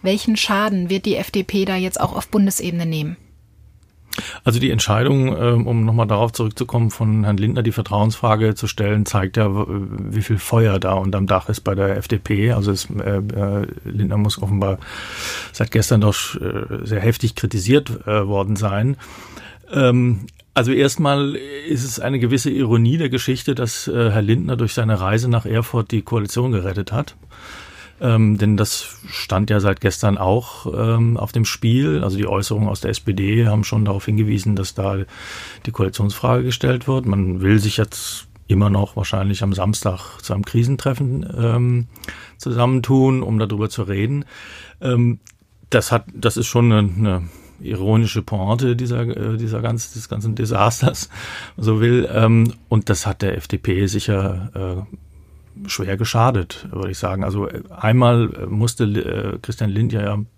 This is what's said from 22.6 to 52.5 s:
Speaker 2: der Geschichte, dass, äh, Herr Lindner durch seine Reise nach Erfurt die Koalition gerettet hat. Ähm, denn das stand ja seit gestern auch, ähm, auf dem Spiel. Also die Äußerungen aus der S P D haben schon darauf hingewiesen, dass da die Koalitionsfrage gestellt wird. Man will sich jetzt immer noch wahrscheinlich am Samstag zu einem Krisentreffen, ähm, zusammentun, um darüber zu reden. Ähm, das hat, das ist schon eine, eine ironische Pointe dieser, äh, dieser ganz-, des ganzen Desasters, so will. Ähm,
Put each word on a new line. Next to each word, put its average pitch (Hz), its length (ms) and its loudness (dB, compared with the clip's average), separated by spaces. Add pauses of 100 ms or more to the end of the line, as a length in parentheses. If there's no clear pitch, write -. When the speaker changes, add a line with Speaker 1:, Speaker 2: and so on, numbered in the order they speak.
Speaker 2:
der 151 120 0
Geschichte, 131 440 -2
dass, 123 320 -4
äh, 117 240 2
Herr 107 120 2
Lindner 123 340 0
durch 120 180 -2
seine 110 260 0
Reise 110 280 0
nach 117 180 0
Erfurt 117 460 -2
die 107 100 0
Koalition 117 480 -2
gerettet 95 400 -2
hat. 127 240 -4 (840)
Ähm, 113 380 4
denn 104 180 4
das - 400 -2 (140)
stand 101 400 -2
ja 104 100 4
seit 98 220 0
gestern 101 340 2
auch, 101 500 0
ähm, 117 520 2
auf - 140 -4
dem 113 120 2
Spiel. 135 580 2
Also 95 140 0
die 101 100 0
Äußerungen 104 420 0
aus 104 120 -4
der 104 100 -2
S 104 100 -4
P 107 120 -2
D 101 340 2
haben 107 160 2
schon 110 220 0
darauf 98 220 -2
hingewiesen, 104 500 0
dass 95 180 -4
da 98 220 -2 (680)
die 120 40 -6
Koalitionsfrage 110 760 0
gestellt 127 440 -2
wird. 131 160 0
Man 92 380 0
will 101 160 6
sich 104 180 0
jetzt - 500 -4 (200)
immer 104 240 4
noch 98 260 0
wahrscheinlich 98 460 -2
am 98 100 0
Samstag 95 720 -2
zu - 100 -6
einem 98 120 -2
Krisentreffen, 131 800 0 (140)
ähm, 120 480 2 (520)
zusammentun, 131 840 2
um 110 160 0
darüber 107 300 -2
zu - 140 -6
reden. 104 420 -2 (560)
Ähm, 120 400 2 (480)
das - 240 2
hat, 117 220 0
das - 220 0
ist 117 100 -2
schon 120 260 4
eine, 104 160 4
eine 92 400 0 (320)
ironische 104 640 0
Pointe 117 540 -2
dieser, 120 260 -2
äh, 113 340 -4
dieser 113 240 -4
ganz-, 113 320 -4
des 110 160 -12
ganzen 107 260 -4
Desasters, 113 760 0 (480)
so 110 220 2
will. 120 320 4
Ähm, 113 420 6 (160)